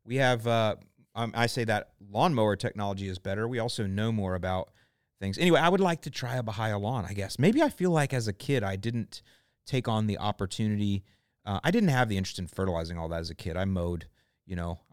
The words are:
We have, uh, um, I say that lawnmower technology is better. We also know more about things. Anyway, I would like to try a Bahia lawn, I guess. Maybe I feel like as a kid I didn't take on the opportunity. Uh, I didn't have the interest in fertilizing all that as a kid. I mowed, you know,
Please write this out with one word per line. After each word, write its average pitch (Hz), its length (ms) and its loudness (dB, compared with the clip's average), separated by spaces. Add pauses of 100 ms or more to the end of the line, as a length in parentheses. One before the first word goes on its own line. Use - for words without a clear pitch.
We 120 120 -4
have, 123 300 2
uh, 113 300 2 (380)
um, 113 200 -4
I 117 120 2
say 117 180 -2
that 107 280 -2 (180)
lawnmower 110 460 2
technology 101 520 -6
is 92 100 -8
better. 104 300 -4
We 127 100 -4
also 113 280 -2
know 104 260 0
more 95 220 -2
about 92 380 -4 (480)
things. 98 180 -4
Anyway, 165 200 6
I 165 120 6
would 190 100 4
like 175 220 2
to 147 80 -12
try 123 260 -6
a 127 60 -2
Bahia 110 340 -2
lawn, 104 320 -2
I 95 60 -8
guess. 98 240 -6
Maybe 226 240 6
I - 80 4
feel 180 200 0
like 151 220 2
as 117 160 0
a 98 60 -4
kid 131 280 0
I 98 140 -2
didn't 113 460 -6 (420)
take 127 240 -2
on 110 180 2
the 104 120 0
opportunity. 104 840 0 (440)
Uh, 101 180 -2
I 165 60 2
didn't 208 180 4
have 127 220 2
the 98 80 0
interest 95 200 -4
in 90 100 -6
fertilizing 85 500 -2
all 82 100 -6
that 82 120 -4
as 82 100 -8
a 80 40 -10
kid. 82 220 -6
I 92 80 -2
mowed, 87 440 -2 (360)
you 95 100 -10
know, 85 260 -6 (120)